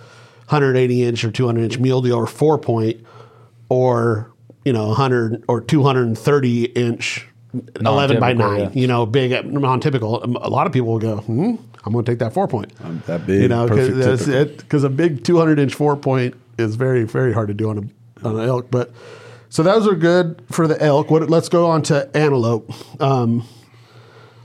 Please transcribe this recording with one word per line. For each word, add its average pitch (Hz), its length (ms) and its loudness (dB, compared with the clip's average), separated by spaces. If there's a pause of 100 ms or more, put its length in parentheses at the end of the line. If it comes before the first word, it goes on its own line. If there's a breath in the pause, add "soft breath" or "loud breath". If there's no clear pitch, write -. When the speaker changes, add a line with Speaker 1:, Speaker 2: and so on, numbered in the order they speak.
(480 loud breath)
Speaker 1:
hundred 139 300 2
eighty 123 260 2
inch 120 220 -2
or 110 60 -4
two 127 160 -2
hundred 117 160 0
inch 113 160 -4
mule 127 240 0
deer 123 100 0
or 113 140 0
four 147 320 0
point, 113 380 -2 (720 loud breath)
or, 117 600 0 (360)
you 143 80 2
know, 107 180 -2
a - 20 -2
hundred 120 540 0
or 117 140 -2
two 143 200 2
hundred 127 340 2
thirty 123 500 0
inch 120 640 -4 (520)
eleven 135 400 2
by 123 140 2
Speaker 2:
Non-typical, 107 180 2
Speaker 1:
nine, 101 80 0 (140)
Speaker 2:
yeah. 127 80 0
Speaker 1:
you 127 60 2
know, 120 180 0
big, 127 260 0
uh, 123 140 -2
non-typical. 127 800 -2
Um, 120 180 -4
a 104 80 -4
lot 127 160 0
of 160 80 -2
people 123 180 0
will 113 80 0
go, 110 180 -4
"Hmm, 139 380 -2 (300)
I'm 104 80 -4
gonna 120 100 0
take 120 160 -2
that 113 140 -4
four 190 140 0
point." 104 260 -6 (100)
Speaker 3:
Um, 82 220 -10
that 82 220 -6
big, 98 160 2
Speaker 1:
You - 40 -2
know, 117 200 0
'cause 107 100 2
Speaker 3:
perfect 127 220 2
Speaker 1:
that's 127 260 0
Speaker 3:
typical. 135 160 2 (140)
Speaker 1:
it, - 140 -20
'cause 139 140 2
a 139 60 0
big 143 340 -2
two 175 140 2
hundred 156 220 4
inch 135 160 0
four 147 200 0
point 131 380 -2 (240)
is 110 180 -2
very, 127 280 0
very 127 280 -2
hard 107 180 -2
to 101 40 -6
do 107 160 -4
on 104 220 -8 (320)
a, 117 40 -4
on 110 120 -4
an 113 100 -2
elk. 123 220 -2
But, 123 200 -2 (580 loud breath)
so - 140 0
those 202 240 4
are 202 80 4
good 170 460 2 (100)
for 165 160 2
the 151 160 -2
elk. 147 280 2
What, 156 180 2
let's 160 180 2
go 170 200 2
on 160 160 0
to 143 340 0
antelope. 120 540 0 (300 loud breath)
Um, 120 420 0 (1000 loud breath)